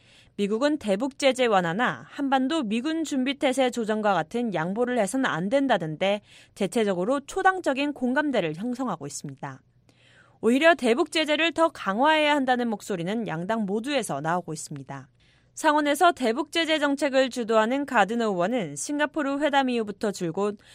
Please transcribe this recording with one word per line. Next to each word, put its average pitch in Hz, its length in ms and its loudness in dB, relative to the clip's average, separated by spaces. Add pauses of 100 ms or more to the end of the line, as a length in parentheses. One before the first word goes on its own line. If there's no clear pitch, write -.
(360)
미국은 226 420 0
대북 214 400 -2
제재 262 260 2
완화나 185 640 0
한반도 269 540 0
미군 254 420 -2
준비 269 340 -2
태세 254 300 2
조정과 214 460 0
같은 208 400 -2
양보를 220 440 -2
해서는 226 280 0
안 170 240 -2
된다는데 202 720 0 (320)
대체적으로 208 640 0
초당적인 330 720 0
공감대를 247 640 0
형성하고 233 520 -6
있습니다. 139 540 -12 (800)
오히려 269 340 4
대북 254 380 0
제재를 311 400 0
더 330 160 2
강화해야 294 640 2
한다는 254 340 0
목소리는 202 600 -4
양당 185 380 -2
모두에서 214 560 -2
나오고 165 320 -2
있습니다. 139 540 -12 (460)
상원에서 302 580 4
대북 254 380 -2
제재 320 280 0
정책을 269 500 2
주도하는 233 560 0
가드너 233 440 2
의원은 185 460 -2
싱가포르 294 680 -2
회담 277 280 2
이후부터 220 420 -2
줄곧 190 480 -4 (160)